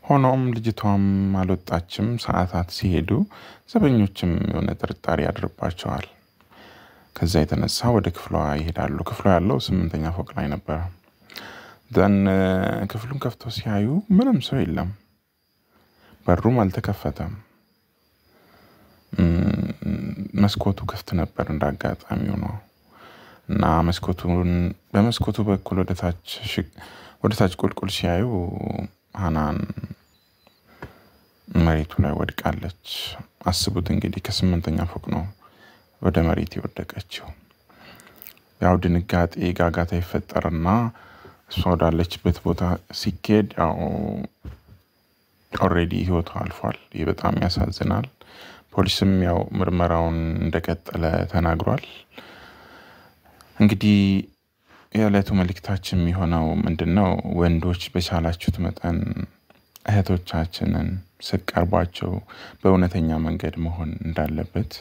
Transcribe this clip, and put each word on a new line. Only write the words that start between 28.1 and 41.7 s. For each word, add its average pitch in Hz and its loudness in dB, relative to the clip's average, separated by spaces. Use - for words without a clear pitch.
ሃናን 78 0
መሬቱ 80 2
ላይ 73 2
ወድቃለች። - -4
አስቡት 87 0
እንግዲህ - -2
ከስምንተኛ 87 0
ፎቅ - -8
ነው 82 -2
ወደ 87 2
መሬት 82 0
የወደቀችው። - -10
ያው 90 6
ድንጋጤ፣ 87 2
ጋጋታ 85 0
ይፈጠርና 85 -2
እሷ - -6
ወዳለችበት 85 2